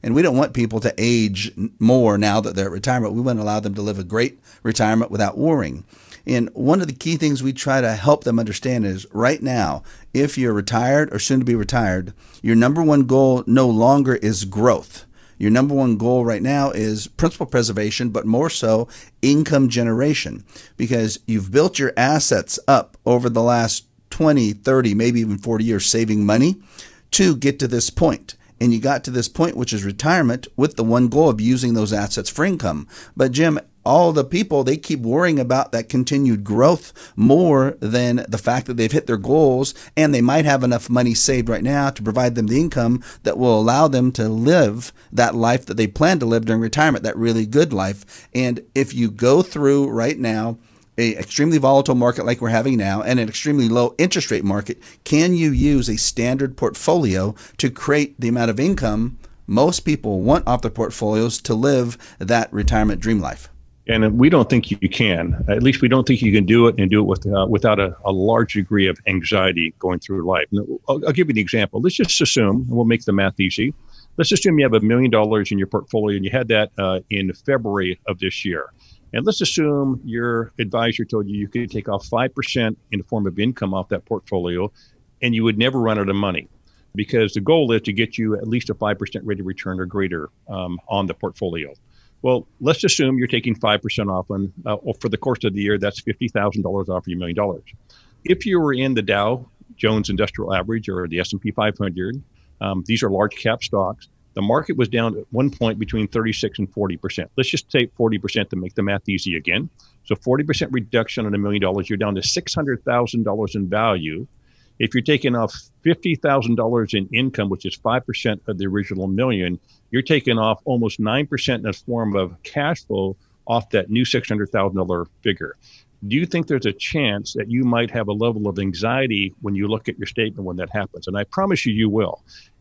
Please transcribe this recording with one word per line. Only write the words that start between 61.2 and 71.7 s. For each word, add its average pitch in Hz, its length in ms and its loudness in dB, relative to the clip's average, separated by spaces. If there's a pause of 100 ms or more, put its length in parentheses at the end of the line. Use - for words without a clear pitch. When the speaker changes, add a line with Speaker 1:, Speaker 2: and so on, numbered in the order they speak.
Speaker 1:
to - 120 -2
live 123 440 2 (220)
that 110 340 0
retirement 107 480 2
dream 110 180 0
life? - 300 -8 (380)
Speaker 2:
And 110 300 2
we 135 120 8
don't 143 200 4
think 120 220 2
you 104 60 -2 (100)
can. 87 640 0
At 107 120 2
least 131 200 2
we 127 80 4
don't 127 180 2
think 120 140 2
you 110 100 4
can 104 140 6
do 117 220 6
it 110 100 2
and 98 120 2
do 104 120 4
it 98 40 2
with, 95 220 -2
uh, 98 220 2
without 104 320 2
a, 92 240 -2
a 98 80 0
large 110 400 2
degree 101 340 2
of 87 100 -2 (100)
anxiety 92 720 0
going 90 200 -2
through 95 260 -6
life. 87 280 0
And 104 340 -4
I'll, 143 180 -2
I'll 156 60 0
give 160 160 2
you 139 60 0
an 110 40 0
example. 107 440 -2